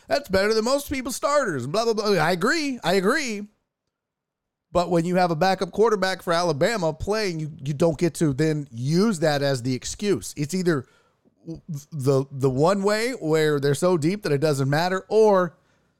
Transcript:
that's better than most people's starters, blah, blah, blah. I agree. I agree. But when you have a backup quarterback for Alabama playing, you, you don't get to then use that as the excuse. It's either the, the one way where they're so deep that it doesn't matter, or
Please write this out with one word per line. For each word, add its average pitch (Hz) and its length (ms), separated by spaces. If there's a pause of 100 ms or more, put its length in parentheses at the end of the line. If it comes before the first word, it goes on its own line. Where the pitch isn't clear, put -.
that's - 200
better 196 240
than 220 120
most 277 260
people's 262 260
starters, 247 500
blah, 202 180
blah, 226 100
blah. 214 160 (120)
I 165 100
agree. 262 520
I 170 100
agree. 208 520 (1200)
But 175 200
when 170 160
you 180 100
have 180 140
a 165 60
backup 185 340
quarterback 190 500
for 170 140
Alabama 170 580
playing, 190 480
you, 151 100 (140)
you 151 80
don't 160 240
get 170 200
to 151 180
then 151 360
use 160 500
that 147 200
as 139 220
the 131 120
excuse. 170 640
It's 143 160
either 175 320 (1080)
the, 135 400
the 135 200
one 170 320
way 220 300
where 156 460
they're 139 160
so 180 220
deep 170 280
that 151 80
it 143 100
doesn't 139 260
matter, 180 400
or 202 480 (440)